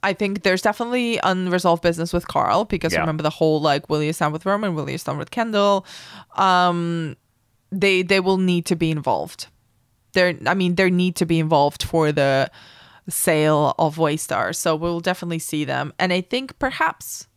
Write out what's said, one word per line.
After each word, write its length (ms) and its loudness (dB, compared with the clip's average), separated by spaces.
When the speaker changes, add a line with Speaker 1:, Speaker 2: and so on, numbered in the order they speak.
Speaker 1:
I 80 0
think 300 -4
there's 200 2
definitely 600 0
unresolved 600 0
business 300 0
with 160 -4
Carl, 380 0
because 260 -2
Speaker 2:
Yeah. 80 0
Speaker 1:
remember 220 -2
the 80 0
whole, 300 0
like, 280 0
will 140 0
you 100 -2
stand 220 -2
with 100 -8
Roman? 300 -2
Will 140 -4
you 100 -6
stand 200 -6
with 120 -10
Kendall? 560 0
Um, 800 2
they, 300 2
they 180 2
will 160 2
need 300 2
to 100 0
be 140 0
involved. 560 -4
They're, 220 2
I 80 2
mean, 220 0
they 140 4
need 260 2
to 100 0
be 140 2
involved 420 2
for 300 2
the 380 2
sale 720 2
of 180 0
Waystar. 580 -2
So 220 0
we'll 240 -4
definitely 380 -4
see 260 -4
them. 340 -4
And 140 0
I 80 0
think 380 -6
perhaps 680 -4